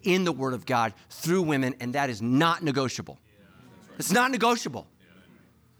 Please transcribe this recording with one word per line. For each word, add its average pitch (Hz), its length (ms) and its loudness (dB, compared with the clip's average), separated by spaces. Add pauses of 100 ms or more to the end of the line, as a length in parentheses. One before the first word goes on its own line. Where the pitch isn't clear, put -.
in 190 180 2
the 175 80 2
Word 131 240 -2
of 117 120 -10
God 117 280 0 (160)
through 180 320 0
women, 135 380 0
and 123 140 -6
that 139 160 0
is 104 120 -6
not 151 400 2
negotiable. 131 560 -2 (800)
It's - 140 -2
not 247 180 4
negotiable. 226 560 -2 (920)